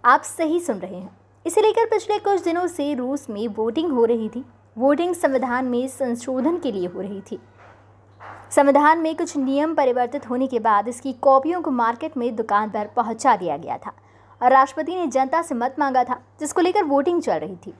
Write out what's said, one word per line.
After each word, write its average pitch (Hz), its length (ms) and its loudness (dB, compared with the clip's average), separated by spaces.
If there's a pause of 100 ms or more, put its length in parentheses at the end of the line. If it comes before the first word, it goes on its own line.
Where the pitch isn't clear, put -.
आप - 180 6
सही 330 360 -2
सुन 254 180 -4
रहे 185 180 -12
हैं। 185 220 -14 (280)
इसे 330 160 2
लेकर 440 240 4
पिछले 415 340 -2
कुछ 403 240 0
दिनों 349 240 0
से 294 260 -2
रूस 254 360 -4
में 214 180 -6
वोटिंग 226 440 -2
हो 233 140 4
रही 226 240 0
थी। 247 160 -10 (320)
वोटिंग 302 380 2
संविधान 262 500 -2
में 247 220 -2
संशोधन 262 680 -2
के 277 140 -4
लिए 185 160 -4
हो 185 140 -10
रही 196 200 -10
थी। - 180 -12 (1120)
संविधान 294 480 6
में 320 160 -2
कुछ 320 220 -4
नियम 285 380 0
परिवर्तित 247 540 0
होने 254 180 -2
के 247 120 -2
बाद 214 280 2
इसकी 247 260 -8
कॉपियों 285 480 4
को 311 100 -4
मार्केट 240 460 -2
में 240 180 -2
दुकान 214 340 0
पर 208 180 -4
पहुंचा 226 480 0
दिया 170 220 -4
गया 127 200 -8
था - 160 -14 (500)
और 254 80 6
राष्ट्रपति 277 440 2
ने 349 120 -2
जनता 262 340 0
से 320 140 -6
मत 247 240 -4
मांगा 262 240 2
था, 247 200 -4 (160)
जिसको 302 220 -2
लेकर 359 220 2
वोटिंग 294 380 2
चल 202 120 -2
रही 160 220 -6
थी 170 240 -18